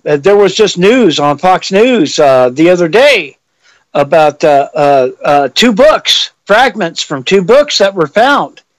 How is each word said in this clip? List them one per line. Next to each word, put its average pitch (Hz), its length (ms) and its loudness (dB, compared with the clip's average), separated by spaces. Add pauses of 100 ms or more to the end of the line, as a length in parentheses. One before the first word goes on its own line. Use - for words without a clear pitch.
uh, 147 120 -2
there 196 180 2
was 202 180 2
just 202 240 -2
news 190 400 2
on 147 200 -2
Fox 185 340 -2
News, 208 460 0
uh, 131 320 2
the 160 200 0
other 175 180 0
day 208 480 0 (580)
about, 147 500 0
uh, 139 300 2
uh, 143 340 0 (160)
uh, 143 300 0
two 240 180 0
books, - 580 0 (140)
fragments 202 580 -2
from 135 220 -10
two 190 180 0
books 277 360 0
that 196 160 0
were 170 120 -2
found. 214 540 -2 (180)